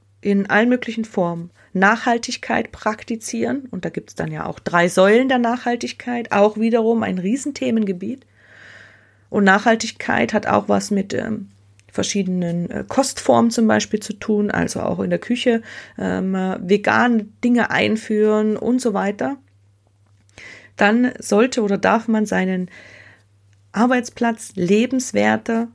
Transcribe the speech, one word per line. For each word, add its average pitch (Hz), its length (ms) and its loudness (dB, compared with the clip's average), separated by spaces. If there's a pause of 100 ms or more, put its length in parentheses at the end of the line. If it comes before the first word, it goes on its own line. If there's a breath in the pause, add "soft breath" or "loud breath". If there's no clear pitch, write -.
(200)
in 196 300 0
allen 226 180 4
möglichen 233 360 -2
Formen, 170 460 -4 (220 soft breath)
Nachhaltigkeit 233 1000 0
praktizieren, 226 1000 -6
und 185 140 -10
da 165 60 -4
gibt's - 260 -12
dann 160 160 -6
ja 156 140 -8
auch 165 120 -10
drei 175 300 2
Säulen 208 400 6
der 254 100 2
Nachhaltigkeit, 240 920 -4
auch 208 240 4
wiederum 226 480 2
ein 190 140 -2
Riesenthemengebiet. 226 1080 -2 (1040 loud breath)
Und 202 140 2
Nachhaltigkeit 220 880 2
hat 214 160 0
auch 202 200 2
was 196 220 0
mit, 196 240 -2
ähm, - 360 -6 (460)
verschiedenen, 180 760 -2
äh, - 160 -6
Kostformen 233 640 2
zum 226 160 2
Beispiel 214 320 2
zu 214 140 -10
tun, 208 400 -2
also - 280 -2
auch 180 200 -2
in 185 100 -2
der 175 80 0
Küche, 233 440 0 (360 loud breath)
ähm, 190 360 -2
äh, 185 260 -2
vegane 208 640 2 (180)
Dinge 240 280 2
einführen 214 880 0
und 254 240 -2
so 220 140 -2
weiter, 202 440 -4 (1400 loud breath)
dann 240 420 2
sollte 240 440 2
oder 202 160 0
darf 202 280 2
man 214 200 2
seinen 185 440 -2 (1040 loud breath)
Arbeitsplatz 240 800 0
lebenswerter 220 1200 0